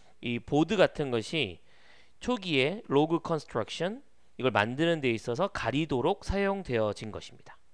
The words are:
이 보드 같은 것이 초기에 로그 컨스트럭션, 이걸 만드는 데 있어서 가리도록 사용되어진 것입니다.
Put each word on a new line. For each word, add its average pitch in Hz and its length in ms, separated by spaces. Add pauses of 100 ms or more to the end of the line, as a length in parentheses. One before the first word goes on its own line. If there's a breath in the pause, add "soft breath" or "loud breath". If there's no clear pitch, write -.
(220 soft breath)
이 120 160
보드 160 380
같은 151 340
것이 120 500 (600 soft breath)
초기에 180 640
로그 156 340
컨스트럭션, 165 800 (360)
이걸 123 140
만드는 135 500
데 131 80
있어서 120 380
가리도록 143 760
사용되어진 147 880
것입니다. - 480 (160)